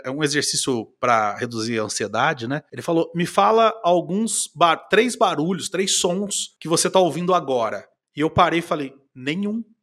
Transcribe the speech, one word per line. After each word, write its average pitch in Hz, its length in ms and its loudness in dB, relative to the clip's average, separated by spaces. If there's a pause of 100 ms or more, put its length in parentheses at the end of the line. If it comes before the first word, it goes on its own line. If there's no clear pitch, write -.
é 127 80 -8
um 147 140 -2
exercício 139 640 -2 (100)
pra 110 380 2
reduzir 117 420 -4
a 107 60 0
ansiedade, 117 640 -2
né? 143 140 -6 (100)
Ele 127 100 -12
falou, 165 320 0
"Me 170 120 0
fala 220 460 4 (120)
alguns 175 720 0
ba-, 160 200 4
três 226 380 0
barulhos, 170 540 0
três 185 300 -2
sons 190 600 -4
que - 100 -10
você 165 220 2
tá 190 80 4
ouvindo 175 340 2
agora." 123 540 -2 (300)
E 143 60 -2
eu 160 60 2
parei 165 300 4
e 170 40 -2
falei, 151 300 -4 (220)
"Nenhum. 196 480 -4 (200)